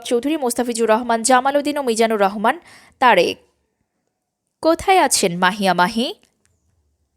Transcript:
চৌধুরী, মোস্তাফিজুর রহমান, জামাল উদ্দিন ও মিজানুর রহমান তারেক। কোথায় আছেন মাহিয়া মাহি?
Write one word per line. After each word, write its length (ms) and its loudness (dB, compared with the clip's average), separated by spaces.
চৌধুরী, 320 -2
মোস্তাফিজুর 520 -2
রহমান, 340 0
জামাল 340 2
উদ্দিন 200 -2
ও 40 -4
মিজানুর 400 0
রহমান 380 0
তারেক। 380 2
কোথায় 380 2
আছেন 380 0
মাহিয়া 360 0
মাহি? 400 -2